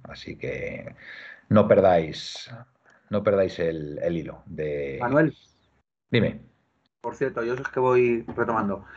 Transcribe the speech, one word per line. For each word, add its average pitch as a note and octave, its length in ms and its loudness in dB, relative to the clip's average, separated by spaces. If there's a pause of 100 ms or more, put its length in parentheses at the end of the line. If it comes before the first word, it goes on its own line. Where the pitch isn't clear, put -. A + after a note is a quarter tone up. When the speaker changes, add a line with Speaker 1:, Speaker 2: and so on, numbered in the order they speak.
Speaker 1:
Así - 340 -16
que - 580 -10 (520)
no G#2+ 180 6
perdáis, F#2 840 2 (580)
no G#2 140 -2
perdáis G2 360 4
el, D#2 440 -4
el E2+ 140 0
hilo - 300 -10
de C#3+ 520 -6
Speaker 2:
Manuel. C3+ 340 2 (760)
Speaker 1:
Dime. G#2 300 0 (580)
Speaker 2:
Por A#2+ 160 -8
cierto, A#2+ 260 -4
yo A#2 120 -2
es C3+ 160 -6
que - 100 -6
voy B2 460 2 (100)
retomando. A2 480 -2 (140)